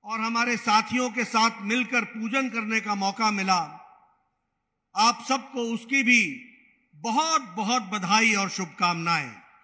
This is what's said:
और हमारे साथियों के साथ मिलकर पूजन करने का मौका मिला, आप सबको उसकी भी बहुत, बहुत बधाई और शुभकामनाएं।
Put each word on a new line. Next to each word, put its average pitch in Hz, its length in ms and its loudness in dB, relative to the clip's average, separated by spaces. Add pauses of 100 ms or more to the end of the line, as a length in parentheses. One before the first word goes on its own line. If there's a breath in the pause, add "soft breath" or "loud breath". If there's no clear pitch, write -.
और 220 160 -6
हमारे 233 360 0
साथियों 226 540 2
के 226 140 -4
साथ 226 260 4 (100)
मिलकर 233 440 -2
पूजन 226 460 -4
करने 220 300 -4
का 208 140 -4
मौका 196 360 0
मिला, 190 300 2 (1300)
आप 226 340 2
सबको 247 460 -2
उसकी 262 280 -2
भी 233 200 6 (720)
बहुत, 277 480 0
बहुत 214 400 -2
बधाई 208 520 2
और 196 140 0
शुभकामनाएं। 165 920 -2 (220)